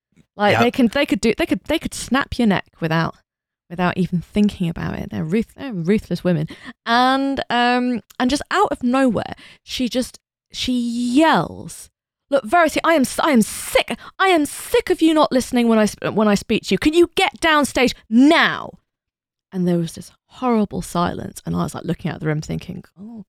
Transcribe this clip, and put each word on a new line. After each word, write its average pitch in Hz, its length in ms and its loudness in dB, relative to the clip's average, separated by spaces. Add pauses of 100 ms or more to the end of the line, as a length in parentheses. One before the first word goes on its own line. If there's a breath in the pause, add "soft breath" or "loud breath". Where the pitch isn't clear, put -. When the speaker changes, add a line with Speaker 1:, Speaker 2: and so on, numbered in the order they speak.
(380)
Speaker 1:
Like, 202 160 4
Speaker 2:
Yep. 160 80 4
Speaker 1:
they 240 100 2
can, 240 160 2
they 285 180 0
could 226 160 0
do, 233 160 4
they - 80 -2
could, - 200 -2
they 311 140 0
could - 140 -10
snap - 460 -4
your 233 80 2
neck 185 200 0 (120)
without, 160 360 -2 (540)
without 180 280 -2
even 175 240 -2
thinking 202 480 0
about - 280 -6
it. - 120 -10
They're 196 160 -6
ruth-, 202 300 -4
they're 269 180 -12
ruthless 175 500 -2
women. 160 240 0 (380 loud breath)
And, 262 540 2 (100)
um, 247 520 0 (180)
and 247 100 0
just 285 120 0 (100)
out 370 200 2
of - 120 -8
nowhere, 254 500 0 (300 loud breath)
she - 260 -6
just, 240 280 -6 (340)
she - 280 -6
yells, 240 1080 0 (400)
"Look, 277 160 0
Verity, 320 380 2
I 320 100 4
am 294 80 4
s-, - 180 -4
I 320 120 2
am 233 100 6
sick. - 560 -2 (200 loud breath)
I 381 120 2
am 320 160 4
sick - 440 -2
of 370 120 0
you 320 120 6
not 302 180 4
listening 240 360 0
when 226 100 4
I 214 140 4
sp-, - 220 -6
when 214 140 2
I 202 80 4
speak - 320 -2
to 202 60 0
you. 185 40 2
Can 302 160 2
you 339 220 4
get - 260 -2
downstage 294 520 2 (160 soft breath)
now?" 226 600 4 (800)
And 180 160 -2
there 175 100 2
was 165 160 -4
this - 180 -18 (160)
horrible 214 560 -2
silence. - 640 -6
And 170 100 -6
I 175 80 -2
was, - 120 -6
like, - 80 -12
looking 160 260 -6
out - 120 -8
the 156 60 -6
room 156 140 -4
thinking, 160 420 -10 (160)
"Oh, 220 300 -18